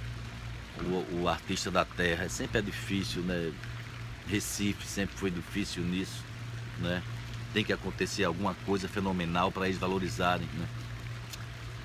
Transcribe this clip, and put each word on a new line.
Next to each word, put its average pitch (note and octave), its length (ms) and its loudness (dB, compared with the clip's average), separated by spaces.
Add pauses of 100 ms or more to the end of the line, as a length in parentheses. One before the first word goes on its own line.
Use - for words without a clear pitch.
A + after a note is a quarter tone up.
(800)
o, F2 400 0
o F2 80 4
artista F#2 420 2
da F2 140 6
terra. F2 440 2
Sempre B2 300 0
é G#2+ 40 4
difícil, G2 600 0
né? F2 300 0 (760)
Recife G2+ 600 0
sempre G2 300 -2
foi G2 140 2
difícil F2 540 -2
nisso, F2+ 400 0 (560)
né? F2 220 2 (500)
Tem G#2+ 100 6
que G2+ 100 2
acontecer F#2+ 520 2
alguma F2+ 300 2 (120)
coisa F#2+ 220 4
fenomenal F2+ 640 4
pra F#2+ 140 2
eles F#2+ 120 2
valorizarem, F2+ 760 2
né? E2+ 120 -2 (1200)